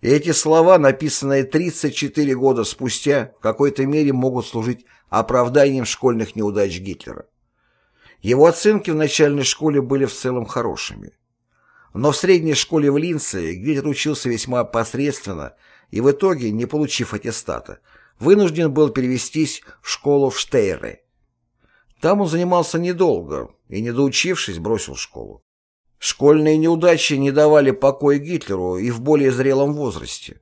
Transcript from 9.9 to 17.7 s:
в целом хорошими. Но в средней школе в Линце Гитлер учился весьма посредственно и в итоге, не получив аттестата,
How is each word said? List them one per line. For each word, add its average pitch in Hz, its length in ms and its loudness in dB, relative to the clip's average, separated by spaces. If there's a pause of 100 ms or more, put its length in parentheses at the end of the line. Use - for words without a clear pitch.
в 107 80 -8
целом 127 320 -4
хорошими. 65 680 -8 (800)
Но 131 200 2
в 139 40 -2
средней 170 380 2
школе 147 360 0
в 139 60 2
Линце 143 560 -4
Гитлер 135 340 -4
учился 143 440 -2
весьма 120 340 -2
посредственно 113 920 -6 (340)
и 104 100 -4
в 135 100 4
итоге, 143 420 0
не 113 120 -2
получив 139 480 -4
аттестата, - 680 -8 (380)